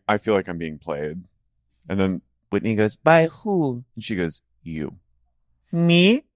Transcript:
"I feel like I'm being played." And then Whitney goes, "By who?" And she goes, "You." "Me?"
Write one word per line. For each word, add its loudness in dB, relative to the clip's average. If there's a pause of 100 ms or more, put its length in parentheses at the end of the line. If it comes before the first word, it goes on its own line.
"I 2
feel -2
like 0
I'm -8
being -8
played." -8 (680)
And -2
then 0 (300)
Whitney -2
goes, 0
"By 4
who?" -4 (120)
And -12
she -6
goes, -4 (220)
"You." -8 (760)
"Me?" 4 (120)